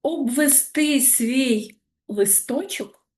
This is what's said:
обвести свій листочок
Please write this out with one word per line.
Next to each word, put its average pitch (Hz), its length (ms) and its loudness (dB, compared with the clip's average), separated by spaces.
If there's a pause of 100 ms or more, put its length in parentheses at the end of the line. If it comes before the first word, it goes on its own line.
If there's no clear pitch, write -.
обвести 285 960 0
свій 240 800 0 (280)
листочок 208 960 -2 (120)